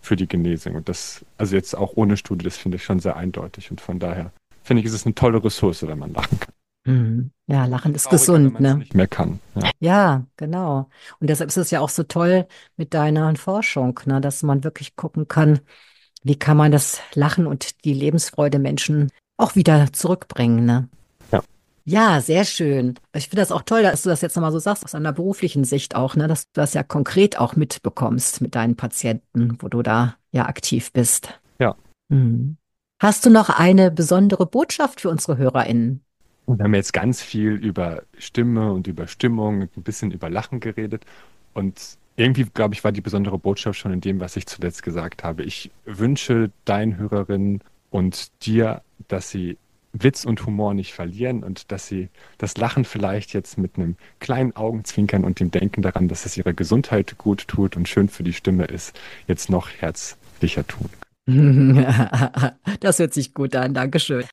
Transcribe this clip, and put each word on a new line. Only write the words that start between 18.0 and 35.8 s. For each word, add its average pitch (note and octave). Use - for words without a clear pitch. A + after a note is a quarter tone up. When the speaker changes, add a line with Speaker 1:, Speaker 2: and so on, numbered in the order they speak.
Speaker 2:
Menschen C#3+
auch -
wieder D3+
zurückbringen, A#2+
ne? A#2+
Speaker 1:
Ja. -
Speaker 2:
Ja, F#3
sehr E3
schön. C3+
Ich -
finde G3
das F3
auch D#3+
toll, A3+
dass D#3+
du F#3
das E3
jetzt E3+
nochmal D#3+
so D#3+
sagst, G3+
aus -
einer D3+
beruflichen F3
Sicht C#3
auch, B2+
ne, D3+
dass D#3
du -
das D3
ja C#3+
konkret F#3
auch -
mitbekommst -
mit B2
deinen A#2
Patienten, A#2
wo -
du A#2+
da A#2
ja B2
aktiv -
bist. -
Speaker 1:
Ja. A#2
Speaker 2:
Mhm. B2+
Hast G#3
du A#3+
noch A3
eine F#3
besondere F3+
Botschaft C#4
für F#3
unsere D#3+
HörerInnen? B2+